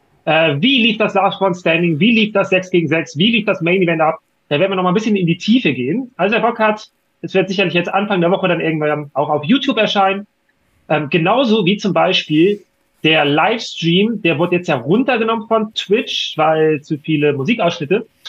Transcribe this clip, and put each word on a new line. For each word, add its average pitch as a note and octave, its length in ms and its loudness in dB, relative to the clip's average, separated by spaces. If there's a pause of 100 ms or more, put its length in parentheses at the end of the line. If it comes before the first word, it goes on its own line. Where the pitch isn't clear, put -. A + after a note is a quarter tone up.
(240)
Äh, D#3+ 360 2
wie B3+ 220 2
lief A3+ 160 0
das G#3 160 -2
Last F#3+ 280 0
One F#3+ 120 0
Standing? E3+ 460 0
Wie G#3+ 120 4
lief A3 200 0
das F#3+ 180 0
sechs F#3 220 -2
gegen E3+ 160 2
sechs? D#3 300 -2
Wie G3+ 140 2
lief A3 140 -2
das G3+ 160 -2
Main F3+ 200 2
Event E3 200 0
ab? D#3 180 0 (280)
Da D3 120 -2
werden G3 120 2
wir G3 60 -4
noch F#3 60 -2
mal F3 80 0
ein F3 40 0
bisschen G#3+ 220 0
in F3+ 100 0
die E3+ 100 0
Tiefe G#3 360 0
gehen. D#3 420 -4
Also G3+ 200 0
wer G#3+ 60 0
Bock A3+ 160 0
hat, G#3+ 300 0 (340)
es E3+ 120 -10
wird F#3+ 160 2
sicherlich F#3 240 -2
jetzt F3 200 -2
Anfang G3+ 280 0
der E3+ 100 2
Woche F#3 160 0
dann E3 140 0
irgendwann D3+ 520 -2
auch D3 160 -2
auf D3 140 -2
YouTube A#3 340 0
erscheinen. G3+ 480 0 (640)
Ähm, D3+ 220 -2
genauso G#3+ 560 2
wie G3 100 2
zum G#3 160 -2
Beispiel E3+ 720 2 (420)
der D#3 220 2
Livestream, F#3 960 0
der D#3+ 180 0
wurde F3 160 0
jetzt F3 120 -2
ja D#3 100 0
runtergenommen A3 720 0
von A3 240 0
Twitch, - 640 -4
weil D#3 440 2
zu D3+ 160 -6
viele D3 360 0
Musikausschnitte. F3 720 -2 (220)